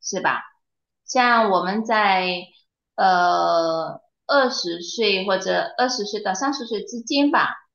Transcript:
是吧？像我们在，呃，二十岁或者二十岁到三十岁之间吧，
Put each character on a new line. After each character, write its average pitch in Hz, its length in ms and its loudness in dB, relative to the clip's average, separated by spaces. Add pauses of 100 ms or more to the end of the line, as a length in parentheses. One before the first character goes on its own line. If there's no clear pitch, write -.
是 190 180 -6
吧？ 123 220 -2 (640)
像 240 440 2
我 180 120 2
们 202 240 -2
在， 202 400 2 (680)
呃， 170 1080 2 (240)
二 262 240 4
十 175 320 -6
岁 196 420 0
或 190 140 2
者 180 400 -2
二 254 100 2
十 208 160 -4
岁 208 160 -6
到 196 140 -2
三 277 180 -2
十 233 140 -6
岁 208 180 -6
之 240 160 -10
间 285 300 2
吧， - 240 2 (200)